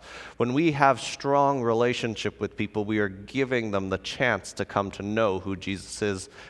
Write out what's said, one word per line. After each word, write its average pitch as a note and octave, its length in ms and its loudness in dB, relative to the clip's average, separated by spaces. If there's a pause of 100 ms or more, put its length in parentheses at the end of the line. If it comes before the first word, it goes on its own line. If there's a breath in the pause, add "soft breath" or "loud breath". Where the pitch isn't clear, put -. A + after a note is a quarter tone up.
(380 loud breath)
When A#2+ 160 2
we D#3 200 4
have C#3 260 4
strong C#3 640 2
relationship A#2 760 0
with G#2 180 -4
people, G#2+ 280 -2
we G#2+ 140 2
are G#2 100 2
giving A2+ 600 -2
them G2 180 0
the F#2+ 80 2
chance - 560 -2
to G2+ 120 -2
come G2+ 260 -2
to - 100 -10
know G#2 380 0
who F#2+ 160 -4
Jesus F#2+ 480 -6
is G2 260 -2 (200 loud breath)